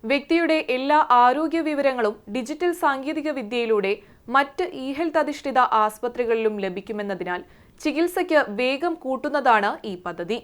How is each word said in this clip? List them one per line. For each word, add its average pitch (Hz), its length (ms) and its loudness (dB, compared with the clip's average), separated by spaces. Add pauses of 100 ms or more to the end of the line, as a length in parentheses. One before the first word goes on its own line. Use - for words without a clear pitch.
(100)
വ്യക്തിയുടെ 320 480 2 (180)
എല്ലാ 277 220 2 (260)
ആരോഗ്യ 302 440 2
വിവരങ്ങളും 262 460 0 (200)
ഡിജിറ്റൽ 302 380 -2 (100)
സാങ്കേതിക 285 460 -2 (100)
വിദ്യയിലൂടെ 220 540 0 (440)
മറ്റ് 277 280 0 (200)
ഇ - 20 -6 (120)
ഹെൽത്ത് 320 240 0
അധിഷ്ഠിത 277 360 -2 (240)
ആസ്പത്രികളിലും 226 720 -2 (100)
ലഭിക്കുമെന്നതിനാൽ 190 760 -6 (420)
ചികിത്സയ്ക്ക് 330 580 2 (200)
വേഗം 277 340 -2 (100)
കൂട്ടുന്നതാണ് 254 680 2 (220)
ഈ - 20 -6 (120)
പദ്ധതി. 175 380 -6